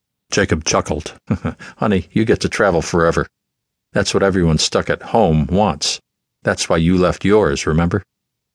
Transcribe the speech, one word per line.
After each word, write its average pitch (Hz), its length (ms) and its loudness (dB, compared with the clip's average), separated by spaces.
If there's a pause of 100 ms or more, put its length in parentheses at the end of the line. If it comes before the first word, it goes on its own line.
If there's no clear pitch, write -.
(300)
Jacob 90 360 0
chuckled. 85 520 -4 (120)
<laughs> 113 260 -4 (220)
"Honey, 104 340 -2
you 110 140 0
get 110 160 2
to 85 80 -2
travel 92 320 2
forever. 82 460 0 (680)
That's 101 200 -2
what 98 100 2
everyone 90 340 2
stuck - 320 -2
at - 260 -6
home 78 320 2
wants. 90 540 -2 (420)
That's - 240 -2
why 90 100 2
you 87 200 2
left 87 260 0
yours, 95 420 2
remember? 87 380 0 (520)